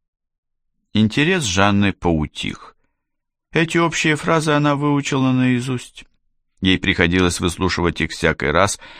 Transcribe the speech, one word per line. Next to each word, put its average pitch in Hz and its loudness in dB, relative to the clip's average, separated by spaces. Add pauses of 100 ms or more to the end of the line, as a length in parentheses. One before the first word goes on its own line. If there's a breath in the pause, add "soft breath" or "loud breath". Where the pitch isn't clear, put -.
(920)
Интерес 147 2
Жанны 101 2
поутих. 76 -4 (760)
Эти 165 0
общие 160 0
фразы 160 0
она 147 2
выучила 139 0
наизусть. 127 -2 (560)
Ей 92 2
приходилось 90 2
выслушивать 87 -2
их 78 -4
всякий 78 -2
раз, 90 0 (200 loud breath)